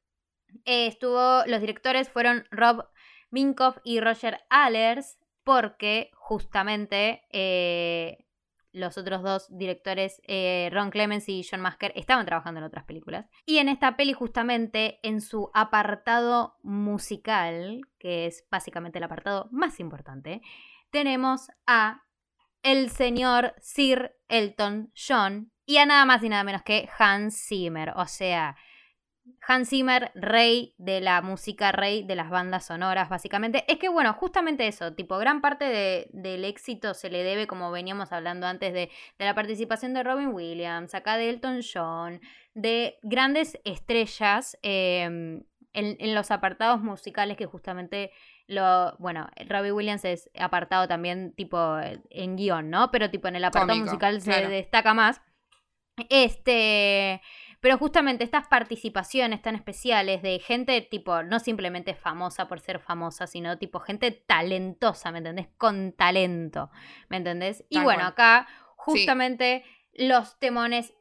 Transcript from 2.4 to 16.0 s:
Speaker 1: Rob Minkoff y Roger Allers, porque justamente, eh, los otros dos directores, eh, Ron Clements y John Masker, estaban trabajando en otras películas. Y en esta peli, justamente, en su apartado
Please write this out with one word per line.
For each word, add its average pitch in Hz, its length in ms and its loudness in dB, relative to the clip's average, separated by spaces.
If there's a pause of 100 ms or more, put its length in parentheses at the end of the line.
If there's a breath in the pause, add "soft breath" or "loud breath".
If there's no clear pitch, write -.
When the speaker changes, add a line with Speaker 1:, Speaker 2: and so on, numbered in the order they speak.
Speaker 1:
Rob 233 360 4 (440 soft breath)
Minkoff 262 520 2
y 233 180 -2
Roger 226 480 -2
Allers, 247 680 2 (260)
porque 220 720 2
justamente, 208 1160 -2
eh, 175 920 -2 (460)
los 180 260 -8
otros 185 240 -6
dos 190 240 -2 (100)
directores, 190 720 -6
eh, 180 440 -2
Ron 202 180 -2
Clements 208 400 -2
y 185 200 -6
John 185 120 -8
Masker, 185 340 -4
estaban 226 300 2
trabajando 165 340 -6
en 156 60 -10
otras 160 200 -14
películas. 160 420 -12 (180 soft breath)
Y 311 140 4
en 277 100 4
esta 269 260 2
peli, 277 180 0
justamente, 226 880 -2
en 214 180 -4
su 214 320 -8
apartado 226 1120 2